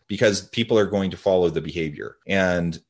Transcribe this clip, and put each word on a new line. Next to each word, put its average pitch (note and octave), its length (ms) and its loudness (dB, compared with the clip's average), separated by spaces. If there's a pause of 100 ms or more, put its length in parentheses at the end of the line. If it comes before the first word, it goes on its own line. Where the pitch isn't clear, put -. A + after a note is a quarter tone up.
because G2+ 400 0
people A2+ 320 0
are G2+ 60 4
going F#2+ 260 -2
to E2+ 60 -10
follow F2+ 320 2
the D#2+ 100 -4
behavior. D2+ 560 -8 (120)
And, F2+ 520 0 (100)